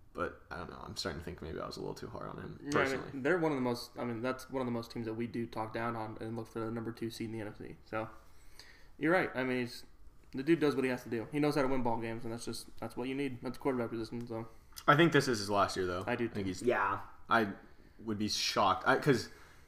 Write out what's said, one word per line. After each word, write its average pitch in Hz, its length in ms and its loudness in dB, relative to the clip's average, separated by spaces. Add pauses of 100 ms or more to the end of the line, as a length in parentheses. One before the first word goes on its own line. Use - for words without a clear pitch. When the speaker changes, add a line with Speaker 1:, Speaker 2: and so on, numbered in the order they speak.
(140)
Speaker 1:
but - 280 -6 (100)
I 69 60 -8
don't 87 120 -10
know. 65 160 -14
I'm 107 120 -12
starting 78 240 -4
to 80 40 -14
think 80 160 -10
maybe 80 180 -8
I - 60 -6
was - 120 -8
a - 20 -8
little 50 160 -6
too - 120 -10
hard - 220 -8
on - 80 -10
him - 240 -10
Speaker 2:
Yeah, 139 60 -10
I 143 160 2
mean, - 0 -
Speaker 1:
personally. 135 320 -2
Speaker 2:
they're 143 220 2
one 160 160 2
of - 40 0
the 127 40 0
most, 120 360 -2
I 127 60 -4
mean, 117 180 -4
that's 127 300 -4
one 131 100 -2
of 127 40 -2
the 123 60 -2
most 117 200 -4
teams 117 140 -6
that 110 80 -2
we 117 120 -2
do 117 200 -4
talk 110 280 -4
down 117 220 -2
on 110 240 -6
and 113 160 -6
look 113 160 -6
for 113 80 -6
the 110 100 -2
number 113 220 -4
two 113 180 -6
seed 113 180 -6
in 107 60 -8
the 113 80 -6
N 101 60 -6
F 104 100 -10
C. - 180 -12 (140)
So 110 200 -2 (920)
you're 156 140 4
right. 180 220 4
I 127 100 0
mean, 127 160 0
he's – 120 220 -6 (500)
the 131 100 -4
dude 160 160 4
does 139 160 4
what 127 80 2
he 127 80 4
has 123 120 -2
to - 60 -12
do. 110 220 -2
He 147 80 0
knows 147 160 4
how 147 60 4
to 131 80 4
win 131 120 4
ball 117 160 2
games, 113 280 -4
and 113 80 -4
that's 117 100 -8
just, 117 220 -8 (160)
that's 113 160 -6
what 123 100 -2
you 135 80 -2
need. 135 260 -2
That's 131 160 -6
quarterback 123 320 0
position. 117 380 -6
So 113 200 -6 (380)
Speaker 1:
I 143 120 10
think 165 160 8
this 139 160 6
is 110 100 2
his 101 100 -2
last 98 280 4
year, 92 80 2
though. 90 200 -2
Speaker 2:
I 117 120 0
do 117 80 0
Speaker 1:
I - 20 2
think 104 180 -4
Speaker 2:
too. 95 40 0
Speaker 1:
he's 98 120 -4
Speaker 3:
Yeah. 107 360 2 (320)
Speaker 1:
I 113 180 6 (560)
would 104 160 -2
be 107 80 0
shocked. - 580 2
I, 131 120 6
'cause - 320 4 (380)